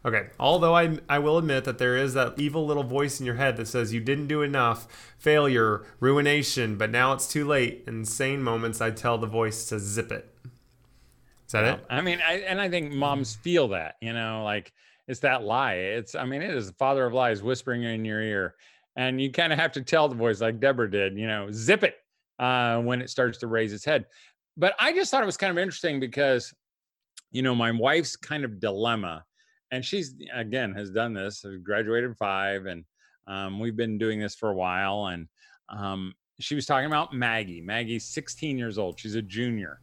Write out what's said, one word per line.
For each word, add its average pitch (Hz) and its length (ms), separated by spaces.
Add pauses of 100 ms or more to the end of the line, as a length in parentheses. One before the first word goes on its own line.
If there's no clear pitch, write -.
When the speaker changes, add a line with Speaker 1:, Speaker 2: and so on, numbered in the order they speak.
Speaker 1:
Okay. 110 320
"Although 165 360
I, 165 240 (100)
I 143 100
will 151 180
admit 143 280
that 123 140
there 123 180
is 131 180
that 131 240
evil 147 260
little 143 200
voice 135 360
in 131 60
your 120 80
head 127 240
that 113 80
says, 113 260
"You 117 80
didn't 139 280
do 151 120
enough, 135 800
failure, 127 640 (160)
ruination." 139 800
But 110 120
now 123 220
it's 170 160
too 151 180
late. 127 400
In 113 180
sane 135 380
moments, 113 380
I 113 120
tell 117 260
the 113 80
voice 110 420
to 110 120
zip 110 320
it." - 200 (1120)
Is - 60
that 110 120
Speaker 2:
Yeah. 135 140
Speaker 1:
it? - 100
Speaker 2:
I 131 120
mean, 175 200
I, 165 200
and 190 200
I 196 80
think 165 240
moms 139 440
feel 170 320
that, 82 320
you 113 120
know, 113 320
like, 104 280 (360)
it's 131 120
that 131 240
lie. 117 300
It's, 101 400
I 143 100
mean, 135 180
it 156 120
is 113 140
the 90 60
father 135 320
of 117 80
lies 117 280
whispering 120 420
in 110 200
your 107 160
ear. 101 360 (400)
And 127 240
you 135 100
kinda 160 260
have 160 160
to 135 100
tell 151 260
the 127 80
voice 113 240
like 113 180
Deborah 120 320
did, 98 260
you 110 100
know, 104 260
"Zip 117 320
it," - 120 (420)
uh, 123 440
when 123 180
it 127 100
starts 123 280
to 123 80
raise 113 260
its 104 120
head. 143 220 (500)
But 180 240
I 285 120
just 370 180
thought 269 120
it 208 40
was 185 100
kind 196 140
of 175 80
interesting 170 420
because, 131 520 (800)
you 127 120
know, 131 120
my 117 160
wife's 135 460
kind 147 280
of 104 160
dilemma, 101 640 (460)
and 127 140
she's, 151 300 (180)
again, 117 420
has 101 160
done 113 220
this, 101 300
has 98 160
graduated 110 580
five, 98 500
and, 87 180 (420)
um, 98 320
we've 113 180
been 110 220
doing 110 220
this 104 140
for 110 160
a 98 40
while. 95 520
And, 85 220 (400)
um, 98 460 (240)
she - 160
was 135 120
talking 139 200
about 151 280
Maggie. 113 480
Maggie's 110 460
sixteen 143 500
years 110 200
old. 95 220
She's 107 140
a 113 80
junior. 104 600